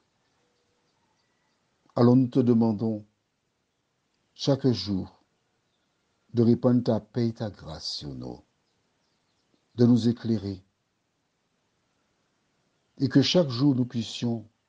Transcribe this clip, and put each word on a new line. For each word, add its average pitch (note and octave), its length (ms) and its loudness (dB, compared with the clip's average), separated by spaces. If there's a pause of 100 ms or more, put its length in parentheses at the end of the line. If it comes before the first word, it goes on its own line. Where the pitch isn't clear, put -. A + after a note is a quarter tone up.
(2000)
Alors B2 180 6
nous C3 140 4
te C3 100 -2
demandons A2+ 640 0 (1300)
chaque C3+ 340 0
jour G2 560 -4 (1080)
de A#2 100 2
répandre A#2+ 400 2
ta A2+ 160 -2
paix A#2 300 -6
et A2+ 40 -12
ta A2 160 -10
grâce - 460 -14
sur D2 180 -14
nous, B1 260 -14 (1300)
de A#2+ 100 2
nous A#2+ 240 4
éclairer, G2+ 540 -4 (2250)
et C#3 100 0
que C#3 140 4
chaque E3 260 2
jour C3 260 0
nous B2 120 -2
puissions A#2 600 -8 (200)